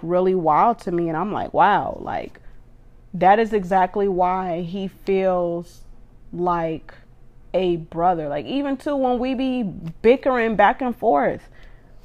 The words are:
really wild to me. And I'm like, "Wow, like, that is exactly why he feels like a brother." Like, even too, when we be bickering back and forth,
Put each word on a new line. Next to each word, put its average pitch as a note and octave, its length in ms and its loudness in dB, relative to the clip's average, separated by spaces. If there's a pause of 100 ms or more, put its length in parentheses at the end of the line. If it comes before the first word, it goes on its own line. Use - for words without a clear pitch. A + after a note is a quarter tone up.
really F#3 320 2
wild F3 440 4
to G3 120 -6
me. E3+ 180 -2
And D#3 80 -4
I'm G3 140 -4
like, - 240 -6
"Wow, E3+ 440 2
like, - 400 -8 (720)
that F#3 280 4
is A3 120 0
exactly F#3+ 560 0
why F3+ 540 0
he F#3+ 260 -6
feels F3+ 960 -2 (460)
like E3+ 640 -4 (600)
a F3+ 220 2
brother." E3 500 0
Like, C#3+ 180 -4
even C4+ 320 -4
too, D4 180 -4
when B3+ 220 0
we B3+ 160 -2
be B3+ 300 -2
bickering A3+ 920 0
back G#3 280 4
and A#3+ 120 -2
forth, A3+ 540 0 (560)